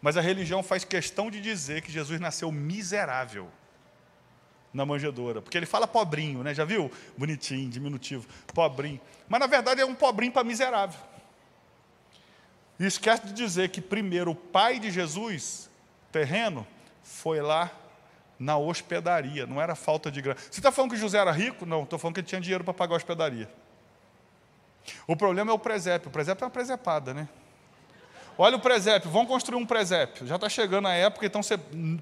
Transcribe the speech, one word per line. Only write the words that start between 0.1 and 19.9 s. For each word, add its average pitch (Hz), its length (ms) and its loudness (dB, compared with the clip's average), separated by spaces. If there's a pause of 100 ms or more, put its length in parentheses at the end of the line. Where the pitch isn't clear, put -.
a - 20 4
religião 185 420 0
faz 185 220 0
questão 196 460 -2
de 208 100 -10
dizer 160 400 -6
que 156 100 -16
Jesus 156 300 -6
nasceu 165 320 -4
miserável 147 960 -4 (1200)
na 139 140 -2
manjedoura. 135 560 -4
Porque - 160 -8
ele 170 80 0
fala 220 220 0
pobrinho, 151 560 0
né? 147 100 -4
Já 151 120 0
viu? 160 280 -2 (240)
Bonitinho, 135 540 -6
diminutivo, 135 580 -8 (240)
pobrinho. 143 480 0 (260)
Mas 233 140 2
na 277 60 4
verdade 254 340 4
é 262 60 4
um 262 80 -4
pobrinho 247 360 4
pra 247 140 4
miserável. 226 560 0 (1800)
E 175 60 0
esquece 220 420 4
de 196 60 -10
dizer 185 380 0
que 185 100 -8
primeiro 180 520 0
o - 20 -2
pai 226 440 4
de 214 120 -6
Jesus, 180 800 -6 (420)
terreno, 156 540 0 (360)
foi - 380 -2
lá 160 300 2 (680)
na 147 200 2
hospedaria. 160 880 -2
Não 127 120 -6
era 160 160 0
falta 156 360 0